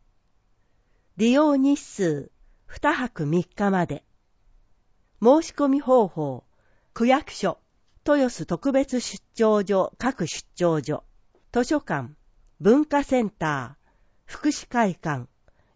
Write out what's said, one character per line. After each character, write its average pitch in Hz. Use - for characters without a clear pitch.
利 226
用 294
日 277
数、 -
二 -
泊 247
三 170
日 -
ま 185
で。 143
申 277
し -
込 285
み 277
方 254
法、 139
区 226
役 254
所、 -
豊 277
洲 160
特 170
別 254
出 -
張 214
所、 190
各 240
出 -
張 165
所、 147
図 240
書 302
館、 143
文 247
化 285
セ 254
ン 202
タ 139
ー、 -
福 -
祉 -
会 220
館、 139